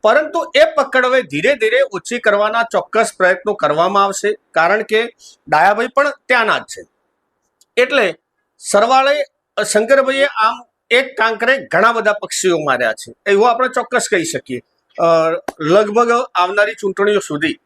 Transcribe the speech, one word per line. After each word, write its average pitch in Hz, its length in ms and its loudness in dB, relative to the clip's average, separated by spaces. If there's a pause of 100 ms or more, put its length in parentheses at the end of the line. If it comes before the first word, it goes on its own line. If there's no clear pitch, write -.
પરંતુ 302 520 0
એ 294 100 6
પકડ 277 420 0
હવે 254 160 0
ધીરે 170 320 -2
ધીરે 220 260 0 (120)
ઓછી - 260 -8
કરવાના 214 440 0
ચોક્કસ 208 560 -2
પ્રયત્નો 185 360 0
કરવામાં 175 500 2
આવશે, 202 340 -4 (120)
કારણ 180 320 2
કે 220 320 -4 (340)
ડાયાભાઈ 202 460 2
પણ 285 160 2
ત્યાંના 226 480 0
જ 120 40 -8
છે. - 240 -18 (920)
એટલે 247 380 0 (440)
સરવાળે, 262 640 2 (340)
અ, 214 60 -2
શંકરભાઈએ 262 600 2
આમ 240 400 -2 (260)
એક 262 260 0
કાંકરે 226 420 0
ઘણા 220 340 0
બધા 214 200 0
પક્ષીઓ 185 460 -2
માર્યા 123 340 -2
છે, - 380 -10
એવું 208 200 4
આપણે 247 180 -2
ચોક્કસ 247 420 -4
કહી 185 140 0
શકીએ. 123 360 -8 (380)
અ, 170 60 -2 (560)
લગભગ 208 500 2 (240)
આવનારી 208 400 0
ચૂંટણીઓ 202 440 -2
સુધી 151 360 -4 (120)